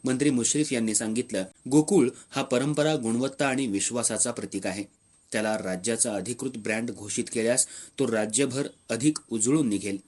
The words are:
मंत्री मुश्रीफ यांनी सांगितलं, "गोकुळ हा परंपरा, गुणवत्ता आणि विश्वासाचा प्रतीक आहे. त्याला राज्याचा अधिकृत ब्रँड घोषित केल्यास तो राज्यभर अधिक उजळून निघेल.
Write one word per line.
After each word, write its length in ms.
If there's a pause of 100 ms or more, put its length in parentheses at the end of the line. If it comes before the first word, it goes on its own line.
मंत्री 260
मुश्रीफ 440
यांनी 220
सांगितलं, 480 (260)
"गोकुळ 400 (200)
हा 120
परंपरा, 540
गुणवत्ता 520
आणि 200
विश्वासाचा 640
प्रतीक 360
आहे. 160 (480)
त्याला 260
राज्याचा 580
अधिकृत 420
ब्रँड 340
घोषित 420
केल्यास 320 (340)
तो 120
राज्यभर 560 (220)
अधिक 280 (120)
उजळून 400
निघेल. 280 (100)